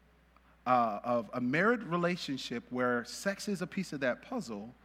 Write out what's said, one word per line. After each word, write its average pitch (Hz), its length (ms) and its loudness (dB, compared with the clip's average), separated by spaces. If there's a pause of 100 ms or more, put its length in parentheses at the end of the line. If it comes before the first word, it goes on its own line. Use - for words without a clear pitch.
(640)
uh, 117 380 4
of 120 300 2
a 127 80 -2
married 180 420 4
relationship 170 840 -2
where 123 360 2
sex - 420 -4
is 185 140 -2
a 175 60 -4
piece - 260 -4
of 139 60 -4
that 123 240 0
puzzle 113 500 -6 (120)